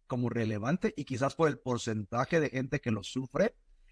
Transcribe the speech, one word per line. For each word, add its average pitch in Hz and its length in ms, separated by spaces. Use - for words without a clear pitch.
como 123 220
relevante 113 680
y - 80
quizás 131 300
por 160 140
el 131 100
porcentaje 117 800
de 147 120
gente 131 300
que 123 100
lo 107 120
sufre, 135 520